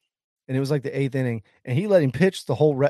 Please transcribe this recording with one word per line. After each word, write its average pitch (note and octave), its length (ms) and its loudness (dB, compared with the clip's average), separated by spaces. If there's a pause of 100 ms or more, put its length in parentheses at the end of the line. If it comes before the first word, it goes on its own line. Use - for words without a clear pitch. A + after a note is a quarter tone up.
(480)
and C3 80 -2
it C3+ 40 0
was, C#3 120 -2
like, C#3+ 100 -2
the C3+ 160 -8
eighth C3+ 160 -2
inning, B2 280 -4 (220)
and B2+ 140 -2
he G3 80 -2
let F#3+ 160 4
him C3 80 2
pitch F#3 360 0
the C3+ 100 -2
whole D3+ 180 4
re-, C3+ 160 2